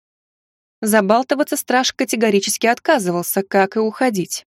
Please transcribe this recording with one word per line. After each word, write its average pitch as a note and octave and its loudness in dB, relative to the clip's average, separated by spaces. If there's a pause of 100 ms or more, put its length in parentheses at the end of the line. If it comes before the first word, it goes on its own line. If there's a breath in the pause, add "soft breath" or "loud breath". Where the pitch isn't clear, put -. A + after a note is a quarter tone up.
(800)
Забалтываться A3+ 2
страж B3+ -2
категорически A3 0
отказывался, G3 0
как G3 0
и A3 0
уходить. A3 -2 (140)